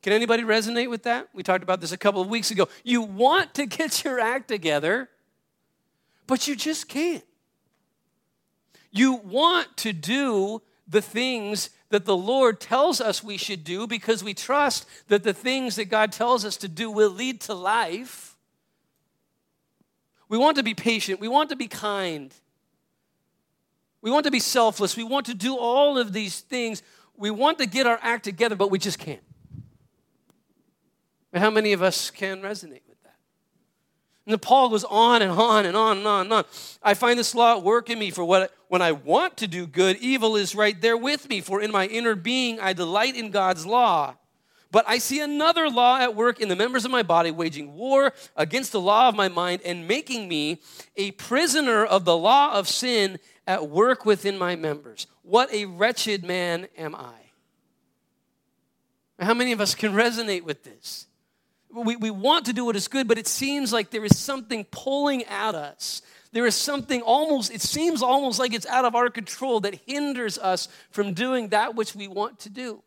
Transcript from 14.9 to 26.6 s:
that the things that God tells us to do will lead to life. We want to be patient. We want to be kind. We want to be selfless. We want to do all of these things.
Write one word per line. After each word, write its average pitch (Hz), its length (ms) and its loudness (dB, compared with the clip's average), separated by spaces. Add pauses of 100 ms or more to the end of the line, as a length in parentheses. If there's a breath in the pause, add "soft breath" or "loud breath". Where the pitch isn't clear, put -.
that 202 160 4
the 208 100 0
things 254 400 -4
that 208 120 -6
God 214 260 0
tells 240 320 0
us 214 140 -8
to 202 100 -10
do 196 200 -8
will 214 220 4
lead 233 300 -6
to - 140 -8
life. 214 840 -4 (1900)
We 214 100 0
want 285 200 4
to 269 40 0
be 220 120 -2
patient. 196 440 -2
We 208 80 -10
want 277 240 0
to 269 60 -6
be 254 100 -8
kind. 185 680 -6 (1700)
We 220 100 -2
want 294 100 4
to 285 80 0
be 262 80 0
selfless. 220 580 2
We 226 60 -8
want 254 240 -4
to 240 80 -8
do 233 220 -4
all 262 420 2
of 220 140 -2
these 202 260 -6
things. 233 420 -6 (360 soft breath)